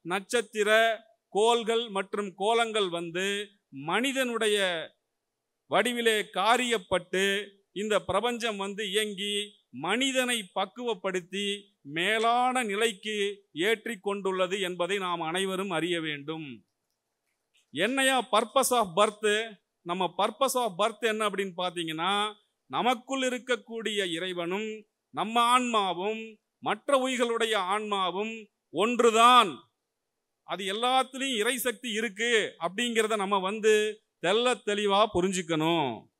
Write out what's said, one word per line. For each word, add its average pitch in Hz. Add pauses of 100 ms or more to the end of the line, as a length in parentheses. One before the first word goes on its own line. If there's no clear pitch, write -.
நட்சத்திர, 214 (300)
கோள்கள் 233
மற்றும் 196
கோலங்கள் 220
வந்து 180 (200)
மனிதனுடைய 208 (800)
வடிவிலே 220
காரியப்பட்டு 196 (260)
இந்த 208
பிரபஞ்சம் 220
வந்து 196
இயங்கி 202 (140)
மனிதனை 240
பக்குவப்படுத்தி 196
மேலான 226
நிலைக்கு 208
ஏற்றி 220
கொண்டுள்ளது 190
என்பதை 180
நாம் 180
அனைவரும் 190
அறிய 170
வேண்டும். 147 (1080)
என்னையா 262
purpose 226
of 233
birth? 208 (260)
நம்ம 175
purpose 220
of 240
birth 214
என்ன 220
அப்படின்னு 196
பாத்தீங்கன்னா, 180 (320)
நமக்குள் 247
இருக்கக்கூடிய 226
இறைவனும் 185 (260)
நம்ம 214
ஆன்மாவும் 220 (220)
மற்ற 214
உயிர்களுடைய 233
ஆன்மாவும் 202 (220)
ஒன்றுதான். 226 (720)
அது 180
எல்லாத்துலயும் 254
இறை 240
சக்தி 240
இருக்கு 214
அப்படிங்கிறத 220
நம்ம 202
வந்து 214 (200)
தெள்ள 233 (120)
தெளிவா 208
புரிஞ்சுக்கணும். 165